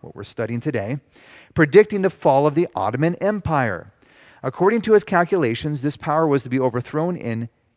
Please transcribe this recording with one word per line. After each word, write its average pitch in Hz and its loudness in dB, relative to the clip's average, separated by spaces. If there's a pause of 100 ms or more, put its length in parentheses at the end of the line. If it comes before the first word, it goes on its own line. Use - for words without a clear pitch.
what - -18
we're 101 -12
studying 117 -6
today, 123 -4 (540)
predicting 190 4
the 190 2
fall 143 2
of 143 0
the 170 2
Ottoman 131 0
Empire. 143 -4 (500)
According 190 0
to 220 2
his 208 6
calculations, 151 0
this 147 -2
power 160 0
was 139 2
to 123 -12
be 131 -2
overthrown 131 -2
in 117 -6 (300)